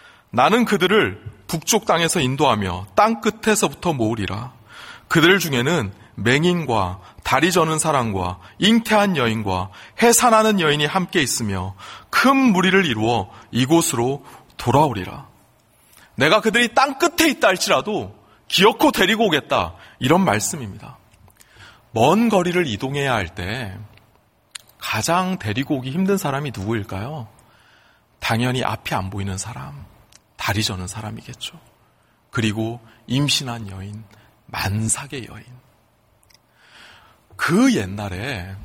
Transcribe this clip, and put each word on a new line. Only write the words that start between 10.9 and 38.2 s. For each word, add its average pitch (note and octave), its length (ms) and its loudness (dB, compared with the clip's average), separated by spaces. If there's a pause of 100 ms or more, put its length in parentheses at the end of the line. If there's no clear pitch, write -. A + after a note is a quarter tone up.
있으며 G2 540 -4 (340)
큰 C4+ 260 4
무리를 F#3+ 500 4
이루어 A2 460 0 (200)
이곳으로 C3 760 0 (320)
돌아오리라." B2 720 0 (880)
내가 E3 260 4
그들이 A3+ 320 0
땅 C#4 240 2
끝에 E4 320 2
있다 - 180 2
할지라도 E3+ 640 0 (360)
기어코 A#3 420 4
데리고 G#3 360 2
오겠다, B2 480 -2 (240)
이런 E3+ 260 4
말씀입니다. G#2+ 720 -4 (920)
먼 E3 360 4
거리를 F3+ 400 2
이동해야 C3+ 460 -2
할 F#2+ 160 -2
때 G2 480 -8 (1000)
가장 F3+ 600 -2
데리고 C3 380 -4
오기 B2+ 140 -8
힘든 F#3+ 260 0
사람이 C#3+ 360 -4
누구일까요? G#2+ 760 -6 (920)
당연히 B2 440 -2
앞이 - 320 -6
안 F#2+ 140 -4
보이는 G2 280 -6
사람, C3 480 -12 (520)
다리 G#2+ 260 -4
저는 F#2 240 -6
사람이겠죠. A2 720 -14 (720)
그리고 A2 500 -4 (240)
임신한 B2+ 640 -4
여인, G2+ 340 -14 (440)
만삭의 A2 800 -4
여인. G#2 160 -18 (1900)
그 A3+ 400 2
옛날에 G2 880 -6